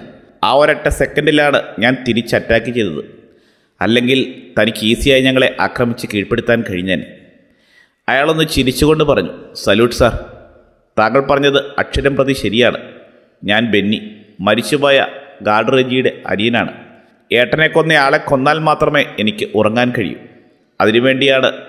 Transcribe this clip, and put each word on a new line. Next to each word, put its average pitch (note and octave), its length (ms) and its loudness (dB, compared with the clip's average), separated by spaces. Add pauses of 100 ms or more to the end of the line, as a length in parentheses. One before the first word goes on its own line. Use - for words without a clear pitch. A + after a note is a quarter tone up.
(480)
ആ A2+ 40 2 (100)
ഒരൊറ്റ D3+ 260 2 (120)
സെക്കൻഡിലാണ് D3 600 2 (240)
ഞാൻ B2+ 100 4 (140)
തിരിച്ച് A#2 320 -2
അറ്റാക്ക് A#2 380 -2
ചെയ്തത്. F2 260 -4 (800)
അല്ലെങ്കിൽ A#2+ 380 2 (380)
തനിക്ക് A2 320 0
ഈസിയായി C3 380 2
ഞങ്ങളെ C3 220 4 (160)
ആക്രമിച്ച് A#2 460 -4
കീഴ്പ്പെടുത്താൻ A#2 580 0
കഴിഞ്ഞേനെ." F#2 380 -4 (1000)
അയാളൊന്ന് D#3 380 2 (100)
ചിരിച്ചുകൊണ്ട് D3 560 2
പറഞ്ഞു, - 220 -2 (300)
"സല്യൂട്ട് A2+ 380 2
സാർ. A#2 120 2 (840)
താങ്കൾ A2+ 320 2
പറഞ്ഞത് C#3 300 2 (240)
അക്ഷരം C#3+ 340 -2
പ്രതി C3+ 260 0
ശരിയാണ്. A2 380 2 (600)
ഞാൻ G#2+ 200 0 (100)
ബെന്നി, G#2 260 2 (480)
മരിച്ചുപോയ C3+ 520 2 (480)
ഗാർഡ് A2 300 2
റെജിയുടെ B2+ 360 0 (200)
അനിയനാണ്. A2 400 0 (580)
ഏട്ടനെ D3 440 2
കൊന്നയാളെ D3+ 540 2
കൊന്നാൽ C#3+ 280 2 (120)
മാത്രമേ D3 340 0 (180)
എനിക്ക് G#2+ 240 -2 (140)
ഉറങ്ങാൻ A2+ 380 0
കഴിയൂ. F2 220 -6 (600)
അതിനുവേണ്ടിയാണ് C3 720 2 (200)